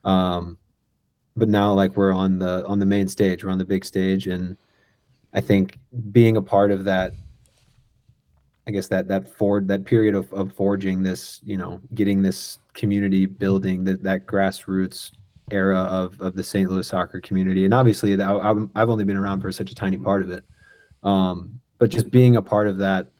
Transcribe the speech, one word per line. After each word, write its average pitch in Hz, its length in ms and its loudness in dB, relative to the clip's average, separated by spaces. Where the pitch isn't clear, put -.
Um, 90 520 0
but 110 120 2
now, 104 260 2
like, 98 220 2
we're 98 160 2
on 95 260 0
the, 92 280 -4
on 101 120 -2
the 98 80 0
main 98 220 0
stage, 95 360 0
we're 95 60 -4
on 92 80 -2
the 92 60 -2
big 92 200 -4
stage. 95 440 -2
And 90 280 -6
I 101 60 2
think 98 380 0
being 113 260 6
a 101 60 0
part 101 280 4
of 95 140 -2
that, 92 300 -2
I 117 40 -8
guess 98 180 -2
that, 95 200 -2
that 95 200 -2
forward, 101 400 0
that 98 160 -2
period 107 300 4
of, 95 180 -4
of 95 200 -6
forging 95 500 -2
this, - 420 -6
you 95 120 -8
know, 87 240 -10
getting 98 280 2
this - 360 -4
community 101 520 0
building, 95 580 -2
that, 95 200 -4
that 95 220 -4
grassroots 95 840 -4
era 95 300 0
of, 92 400 -4
of 92 140 -6
the 95 100 -8
Saint 95 260 -2
Louis 92 160 -2
soccer 90 340 -6
community. 95 440 0
And 101 100 4
obviously 113 420 4
that, 98 120 0
I'm, 104 460 0
I've 113 140 2
only 107 160 0
been 98 120 0
around 98 240 -2
for 95 120 -6
such 92 180 -10
a - 40 -18
tiny 95 240 -4
part 98 240 0
of 87 80 -6
it. 90 140 -12
Um, 92 580 -2
but 117 120 4
just 117 200 -2
being 123 260 8
a 107 60 2
part 107 260 0
of 95 100 -4
that 95 300 0